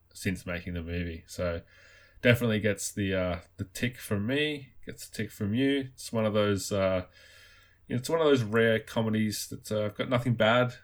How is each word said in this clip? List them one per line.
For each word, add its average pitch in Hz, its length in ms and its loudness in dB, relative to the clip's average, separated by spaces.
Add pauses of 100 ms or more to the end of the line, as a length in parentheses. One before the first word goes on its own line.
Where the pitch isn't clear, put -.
(120)
since - 320 -4
making 87 300 -6
the 85 80 -4
movie. 85 440 -6
So 87 360 -4 (580)
definitely 120 400 4
gets 101 320 -2
the, 98 220 -2
uh, 90 240 0 (180)
the 101 80 -6
tick - 320 -6
from 101 300 -2
me, 143 460 -2 (120)
gets - 240 -14
the - 80 -18
tick 107 140 -6
from 104 240 -2
you. 135 400 2
It's - 180 -12
one 110 140 0
of 104 80 0
those, 104 360 2
uh, 95 340 2 (840)
you 120 80 -2
know, 123 40 -2
it's 131 100 -6
one 165 100 2
of 156 60 4
those 139 160 6
rare 110 360 2
comedies 110 720 -2
that, - 240 -10
uh, 107 140 0
I've 104 100 -8
got - 140 -4
nothing 123 240 2
bad 123 500 4